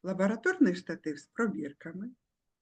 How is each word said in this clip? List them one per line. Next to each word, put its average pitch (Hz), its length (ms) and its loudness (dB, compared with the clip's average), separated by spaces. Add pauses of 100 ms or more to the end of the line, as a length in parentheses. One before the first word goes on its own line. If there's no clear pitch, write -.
Лабораторний 202 720 2
штатив 160 440 -6
з - 80 -20
пробірками, 185 840 -4 (520)